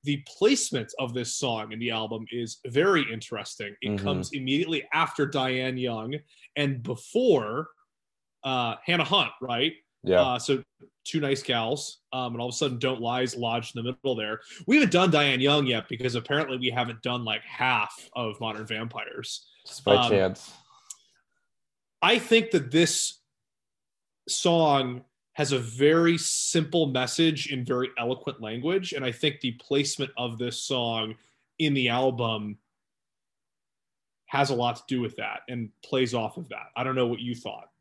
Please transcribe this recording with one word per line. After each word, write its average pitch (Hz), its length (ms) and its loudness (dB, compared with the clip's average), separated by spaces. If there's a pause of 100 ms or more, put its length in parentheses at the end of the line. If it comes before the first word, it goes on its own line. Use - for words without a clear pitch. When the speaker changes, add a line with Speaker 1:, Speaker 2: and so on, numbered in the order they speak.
Speaker 1:
the 143 160 0 (160)
placement 196 600 2
of 120 140 -4
this 123 200 -4
song 110 380 -2
in 110 80 -10
the 117 120 -4
album 110 380 -4
is 117 360 -6
very 151 440 4
interesting. 107 720 -10
It 101 100 -4
Speaker 2:
Mm-hmm. 101 140 -2
Speaker 1:
comes 92 280 -2
immediately 143 580 -2
after 143 340 0
Diane 131 520 -2
Young 120 380 -4 (420)
and 135 260 -2
before, 160 840 2 (760)
uh, 123 320 -2 (100)
Hannah 170 200 2
Hunt, 156 260 0 (100)
right? 127 300 -2 (320)
Speaker 2:
Yeah. 92 180 6
Speaker 1:
Uh, 123 180 2
so 131 220 0 (440)
two 156 160 -2
nice 135 200 0
gals, 120 580 -4 (120)
um, 127 220 -4
and 120 80 -6
all 123 80 -4
of 120 40 -8
a - 40 -8
sudden 135 220 0
Don't 131 200 -2
Lie 120 220 0
is 127 160 -2
lodged 117 400 -4
in 113 80 -8
the 127 80 -4
middle 131 220 -2
there. 107 260 -6 (260)
We 247 80 6
haven't 277 160 6
done 175 180 6
Diane 143 300 4
Young 143 260 4
yet 127 220 -2
because 123 280 -4
apparently 135 420 -2
we 123 120 -2
haven't 120 320 -4
done, 123 220 -4
like, 110 200 -6
half - 680 -2
of 113 280 -4
Modern 110 260 -6
Vampires. 110 800 -8 (180)
Speaker 2:
Just - 200 -12
by 101 100 8
Speaker 1:
Um, 120 160 4
Speaker 2:
chance. 95 400 2 (1500)
Speaker 1:
I 214 180 4
think 226 320 4
that 139 200 2
this - 480 2 (1080)
song 143 800 2 (300)
has 143 160 0
a 135 60 2
very 147 640 4
simple 165 680 0
message 135 680 0
in 127 140 -4
very 123 320 0
eloquent 127 420 -4
language, 143 540 -4
and 139 100 -6
I 123 80 0
think 147 300 -2
the 123 120 -2
placement 139 600 -2
of 117 220 -6
this 120 260 -4
song 113 520 -2 (420)
in 151 160 2
the 127 160 2
album 117 720 0 (1700)
has 139 220 2
a 135 60 2
lot 120 220 0
to - 100 -20
do 127 140 0
with 110 160 -4
that 107 300 -8
and 120 220 -6 (140)
plays 127 300 0
off 110 240 -2
of 160 120 -14
that. 104 260 -14
I 123 80 -4
don't 131 120 -2
know 127 120 2
what 117 120 -2
you 120 160 -6
thought. 110 340 -12 (120)